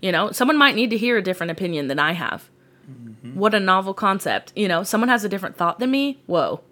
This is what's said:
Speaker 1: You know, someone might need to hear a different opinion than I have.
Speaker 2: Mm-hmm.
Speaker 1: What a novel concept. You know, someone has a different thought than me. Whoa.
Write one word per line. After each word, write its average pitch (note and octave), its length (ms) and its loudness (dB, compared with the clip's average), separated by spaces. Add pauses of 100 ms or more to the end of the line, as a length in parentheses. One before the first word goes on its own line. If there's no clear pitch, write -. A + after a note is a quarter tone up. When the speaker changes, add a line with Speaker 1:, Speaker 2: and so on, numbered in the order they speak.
Speaker 1:
You F#3 100 -2
know, F3 200 0
someone D4 260 2
might C#4 180 6
need A3+ 140 2
to A3+ 80 0
hear A#3 200 0
a G3+ 40 2
different F3+ 300 -4
opinion D#3+ 380 -4
than C#3 100 -2
I D3+ 140 2
have. D#3+ 360 -6 (400)
Speaker 2:
Mm-hmm. A#2+ 480 -16
Speaker 1:
What G#3 160 2
a G#3+ 60 2
novel F#3+ 340 2
concept. F#3+ 640 -2
You G#3 120 0
know, F3 140 0
someone A3 280 0
has A#3 140 2
a G#3 60 -4
different F#3+ 280 -6
thought E3+ 200 0
than B3+ 140 0
me. C#4 340 -2
Whoa. D3 360 -2 (100)